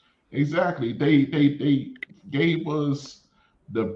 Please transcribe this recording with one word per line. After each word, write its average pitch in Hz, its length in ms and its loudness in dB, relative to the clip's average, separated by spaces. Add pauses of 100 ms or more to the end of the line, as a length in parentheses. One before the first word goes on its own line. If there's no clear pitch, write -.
(320)
Exactly. 147 640 0
They, 143 320 4
they, 143 320 2
they 139 360 0 (360)
gave 160 380 0
us 147 600 -4 (440)
the 110 120 -2 (120)